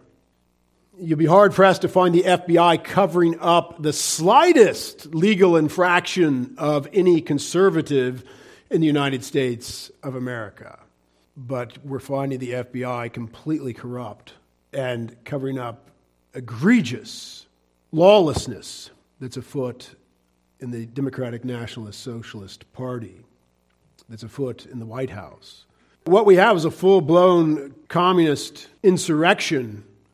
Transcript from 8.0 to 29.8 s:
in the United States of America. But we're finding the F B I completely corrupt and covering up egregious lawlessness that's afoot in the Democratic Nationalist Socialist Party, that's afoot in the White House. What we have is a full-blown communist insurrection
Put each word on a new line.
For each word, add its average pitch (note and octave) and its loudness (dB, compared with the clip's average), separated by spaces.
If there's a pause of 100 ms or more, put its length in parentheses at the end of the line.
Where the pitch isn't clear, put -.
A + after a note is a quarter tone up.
in F#3 -2
the D#3+ 2
United C#3 0
States B2+ -6 (120)
of C3 -10
America. A#2+ -14 (560)
But B2 -10
we're C3+ -10
finding C3+ -6
the B2 -10
F B2 -10
B B2+ -8
I A#2+ -8
completely C3 -10
corrupt A#2+ -16 (380)
and A#2+ -8
covering C3+ -8
up A#2+ -14 (440)
egregious B2 -2 (440)
lawlessness D#3+ 2 (300)
that's B2+ -14
afoot B2 -10 (680)
in B2 -12
the A#2 -12
Democratic A#2+ -8
Nationalist A#2 -12
Socialist A2+ -16
Party, A#2+ -12 (840)
that's A2+ -18
afoot B2 -10
in B2+ -16
the A2+ -14
White B2+ -10
House. - -20 (380)
What G3 4
we G3 8
have G3+ 4
is D#3+ -4
a D#3+ -2
full-blown E3+ 2 (140)
communist E3+ 0 (140)
insurrection D#3+ 0 (300)